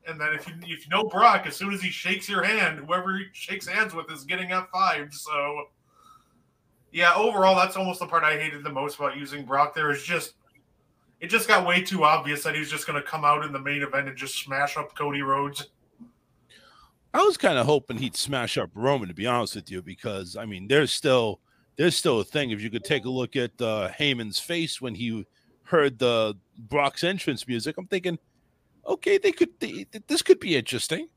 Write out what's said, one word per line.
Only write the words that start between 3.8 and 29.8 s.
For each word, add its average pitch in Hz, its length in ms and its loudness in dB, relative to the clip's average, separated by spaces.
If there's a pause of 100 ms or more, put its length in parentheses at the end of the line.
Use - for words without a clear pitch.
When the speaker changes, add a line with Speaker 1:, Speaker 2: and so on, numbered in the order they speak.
Speaker 1:
with 160 160 -8
is 147 140 -12
getting 180 280 -6
F 185 220 -2
five. 160 400 0
So, 147 520 -6 (1300)
yeah, 175 220 6
overall, 196 420 6
that's 185 200 4
almost 190 240 -2
the 170 80 -6
part 165 160 2
I 151 160 2
hated 147 240 -6
the 151 80 -6
most 143 260 -4
about 139 200 -4
using 143 280 -10
Brock 143 300 2
there, 151 160 0
is 139 100 -4
just, 165 340 -4 (840)
it 170 80 -10
just 220 200 0
got 190 200 6
way 175 160 4
too 180 220 2
obvious 147 380 4
that 156 120 -2
he 156 60 -4
was 147 100 -8
just 147 160 -6
gonna 147 160 -2
come 151 220 -4
out 147 180 4
in 151 80 -6
the 135 80 -6
main 143 240 -4
event 135 240 -2
and 127 100 -12
just 135 220 -8
smash 143 380 -2
up 151 180 -8
Cody 143 260 -2
Rhodes. 139 460 -2 (1500)
Speaker 2:
I 302 80 4
was 403 160 6
kinda 147 260 4
hoping 135 340 2
he'd 127 180 -4
smash 127 420 -2
up 90 160 -4
Roman, 117 360 0
to 85 40 -12
be 98 140 -4
honest 120 280 0
with 98 140 -12
you, 92 140 -10
because, 95 540 -8
I 110 80 -8
mean, 98 220 -10
there's 139 260 4
still, 120 480 2 (340)
there's 160 200 2
still 127 240 2
a 98 40 0
thing. 143 260 -2
If 104 120 -4
you 110 100 -6
could 113 120 -6
take 127 220 0
a 127 40 -4
look 127 260 -4
at, 123 160 -2 (100)
uh, 107 280 -2
Heyman's 120 500 -2
face 165 420 -6
when 120 140 -6
he 113 300 -6 (380)
heard 143 360 4
the 113 360 2 (220)
Brock's 139 460 -2
entrance 170 440 -2
music, 123 300 -4
I'm 185 100 -12
thinking, 180 300 -2 (680)
"Okay, 392 320 2
they 392 140 4
could, - 180 2 (100)
they, - 260 -6